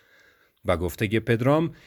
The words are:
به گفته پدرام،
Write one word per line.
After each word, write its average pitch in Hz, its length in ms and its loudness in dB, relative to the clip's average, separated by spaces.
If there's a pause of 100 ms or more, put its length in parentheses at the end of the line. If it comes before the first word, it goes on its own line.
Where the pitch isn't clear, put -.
(680)
به 92 100 2
گفته 98 440 -2
پدرام، 135 520 0 (140)